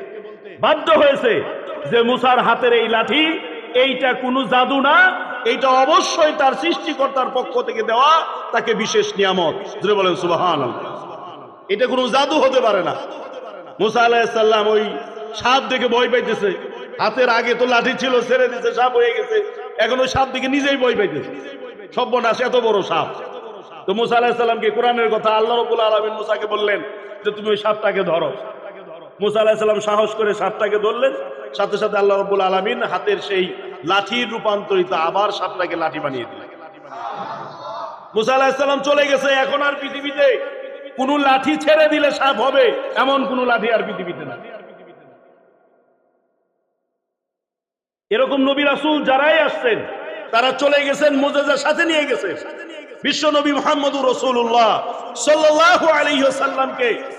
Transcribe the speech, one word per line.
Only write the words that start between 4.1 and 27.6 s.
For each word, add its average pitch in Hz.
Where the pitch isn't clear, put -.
কোনো 262
জাদু 254
না, 285
এইটা 262
অবশ্যই 302
তার 269
সৃষ্টিকর্তার 277
পক্ষ 247
থেকে 226
দেওয়া 240
তাকে 233
বিশেষ 208
নিয়ামত। 185
জোরে 196
বলেন 185
সুবহানাল্লাহ। 160
এটা 208
কোনো 254
জাদু 277
হতে 262
পারে 202
না। 139
মুসা 220
আলাইহিস 233
সালাম 220
ওই 214
সাপ 254
দেখে 254
ভয় 240
পাইতেছে, 208
হাতের 220
আগে 233
তো 240
লাঠি 247
ছিল, 254
ছেড়ে 254
দিছে, 233
সাপ 240
হয়ে 240
গেছে, -
এখন 233
ওই 254
সাপ 262
দেখে 254
নিজেই 277
ভয় 247
পাইতেছে, 151
সর্বনাশ, 233
এত 247
বড় 220
সাপ। 156
তো 185
মুসা 233
আলাইহিস 240
সালামকে 226
কোরআনের 233
কথা 214
আল্লাহ 220
রাব্বুল 233
আলামিন 214
মুসাকে 214
বললেন 208
যে, 208
"তুমি 208
ওই 208
সাপটাকে 208